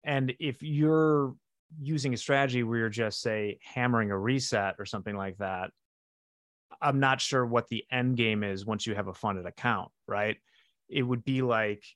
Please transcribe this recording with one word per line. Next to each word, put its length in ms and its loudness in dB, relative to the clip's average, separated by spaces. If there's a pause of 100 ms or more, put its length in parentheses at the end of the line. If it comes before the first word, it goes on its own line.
And 340 0
if 240 -4
you're 720 4 (440)
using 360 -2
a 20 -2
strategy 460 2
where 160 0
you're 100 2
just, 320 -2
say, 400 -2
hammering 500 0
a 80 0
reset 600 0
or 80 -10
something 300 -8
like 220 -6
that, 320 -6 (1080)
I'm 200 2
not 200 4
sure 240 2
what 240 0
the 220 -6
end 260 2
game 280 2
is 220 -4
once 200 -2
you 80 -2
have 140 -4
a 60 -10
funded 320 -4
account, 440 -2 (160)
right? 300 -2 (520)
It 140 -2
would 220 -2
be 180 0
like 420 0 (120)